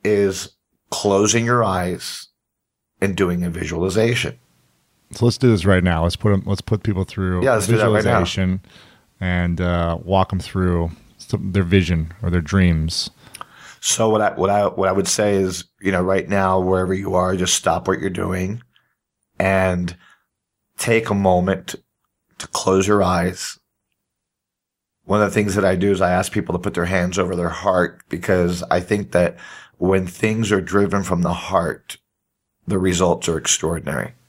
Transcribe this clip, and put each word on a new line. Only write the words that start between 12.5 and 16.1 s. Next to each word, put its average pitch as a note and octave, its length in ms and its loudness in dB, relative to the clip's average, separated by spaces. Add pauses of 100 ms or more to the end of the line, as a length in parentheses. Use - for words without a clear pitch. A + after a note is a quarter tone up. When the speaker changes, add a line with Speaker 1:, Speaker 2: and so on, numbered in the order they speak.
Speaker 1:
So - 300 0
what G#2+ 120 4
I, G2+ 100 2
what F#2+ 180 0
I, G2+ 160 4
what F#2+ 240 0
I - 20 2
would F#2+ 160 0
say G#2 280 0
is, F#2 300 -2 (140)
you G2 120 -2
know, F2+ 100 2
right F#2 260 0